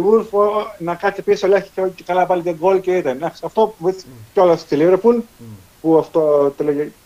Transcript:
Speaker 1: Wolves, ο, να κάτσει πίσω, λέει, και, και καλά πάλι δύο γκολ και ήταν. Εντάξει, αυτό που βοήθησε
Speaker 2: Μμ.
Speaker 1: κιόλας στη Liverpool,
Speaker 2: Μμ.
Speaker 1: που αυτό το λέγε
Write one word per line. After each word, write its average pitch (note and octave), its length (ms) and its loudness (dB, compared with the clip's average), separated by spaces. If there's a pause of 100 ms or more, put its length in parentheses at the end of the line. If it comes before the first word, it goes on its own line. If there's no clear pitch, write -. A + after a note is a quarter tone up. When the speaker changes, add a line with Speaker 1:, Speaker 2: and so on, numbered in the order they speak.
Speaker 1:
Wolves, G#3+ 340 2
ο, - 20 4 (360)
να E3+ 180 -6
κάτσει G3 260 -4
πίσω, G3+ 260 0
λέει, F#3+ 180 2 (100)
και, F#3+ 60 -4 (140)
και - 100 -20
καλά F3+ 200 0
πάλι F3+ 160 0
δύο F3 180 -4
γκολ F#3+ 220 2
και F#3 160 -2
ήταν. B2+ 180 -2
Εντάξει, D#3 300 -8
αυτό G#3+ 220 -2
που G#3+ 100 -8
βοήθησε F#3 320 -4
Speaker 2:
Μμ. C3 40 -20 (200)
Speaker 1:
κιόλας F3 260 4
στη - 200 -4
Liverpool, F#3 360 4
Speaker 2:
Μμ. A3+ 280 -8 (380)
Speaker 1:
που D#3+ 160 2
αυτό D3 600 0
το D3+ 60 -4
λέγε D3 280 -4 (140)